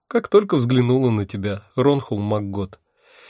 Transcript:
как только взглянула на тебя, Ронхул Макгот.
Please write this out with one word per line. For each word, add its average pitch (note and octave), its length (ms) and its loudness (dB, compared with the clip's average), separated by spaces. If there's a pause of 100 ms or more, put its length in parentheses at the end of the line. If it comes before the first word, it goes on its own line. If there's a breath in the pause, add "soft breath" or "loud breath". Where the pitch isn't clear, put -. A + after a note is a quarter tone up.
как A#3 200 -4
только G3+ 300 4
взглянула B2+ 520 2
на G#2 160 0
тебя, G2+ 380 -8 (120)
Ронхул C3+ 440 0
Макгот. G2+ 600 -4 (500 soft breath)